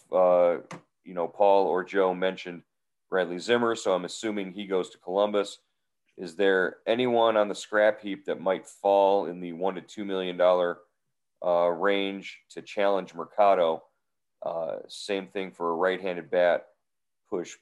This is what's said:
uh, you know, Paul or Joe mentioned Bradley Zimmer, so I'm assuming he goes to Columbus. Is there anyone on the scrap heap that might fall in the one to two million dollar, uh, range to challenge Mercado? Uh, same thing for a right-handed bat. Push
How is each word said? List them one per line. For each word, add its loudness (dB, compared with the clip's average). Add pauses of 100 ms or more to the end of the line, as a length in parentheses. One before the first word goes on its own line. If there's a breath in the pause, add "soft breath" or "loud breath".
(120)
uh, 4 (460)
you -16
know, -4
Paul 2
or 0
Joe 0
mentioned -6 (480)
Bradley -2
Zimmer, 0
so -2
I'm -2
assuming -8
he -12
goes -2
to -20
Columbus. -2 (580)
Is -12
there 2
anyone 2
on 4
the -6
scrap 2
heap -8
that -6
might -2
fall 2
in -8
the -10
one -4
to -12
two -12
million -4
dollar, 2 (640)
uh, 2
range -2 (120)
to -16
challenge -2
Mercado? 2 (600)
Uh, -6 (100)
same -8
thing -8
for -4
a -2
right-handed -2
bat. 2 (640)
Push -8